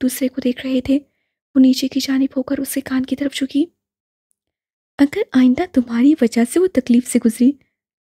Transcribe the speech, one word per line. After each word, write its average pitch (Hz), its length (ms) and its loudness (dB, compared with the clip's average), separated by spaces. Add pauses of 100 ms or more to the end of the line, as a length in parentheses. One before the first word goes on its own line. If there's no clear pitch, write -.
दूसरे 254 260 -2
को 262 140 -8
देख 254 240 -4
रहे 262 160 -2
थे। 269 160 0
वो - 640 -8
नीचे 262 280 4
की 262 120 -4
जानिब 269 380 -2
होकर 269 220 -4
उसके 269 220 -6
कान 262 220 -4
की - 120 -6
तरफ 277 180 -4
झुकी। 285 340 -2 (1300)
"अगर 285 340 0
आइंदा 254 320 2
तुम्हारी 240 480 2
वजह 233 320 0
से 285 140 -2
वो 370 80 2
तकलीफ 247 400 0
से - 120 0
गुजरी, 240 340 2 (500)